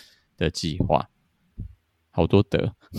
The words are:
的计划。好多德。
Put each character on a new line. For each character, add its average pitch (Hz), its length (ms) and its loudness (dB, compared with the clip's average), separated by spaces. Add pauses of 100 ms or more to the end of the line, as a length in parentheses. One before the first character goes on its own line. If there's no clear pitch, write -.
(380)
的 80 120 0
计 78 300 -4
划。 - 300 0 (1000)
好 85 160 0
多 98 160 4
德。 - 320 -2 (260)